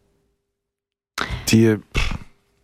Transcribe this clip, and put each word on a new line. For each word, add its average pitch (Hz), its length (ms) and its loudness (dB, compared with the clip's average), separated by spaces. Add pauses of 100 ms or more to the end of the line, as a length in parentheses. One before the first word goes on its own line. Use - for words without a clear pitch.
(1500)
Die, 110 280 4 (200)
pff. - 180 -2 (480)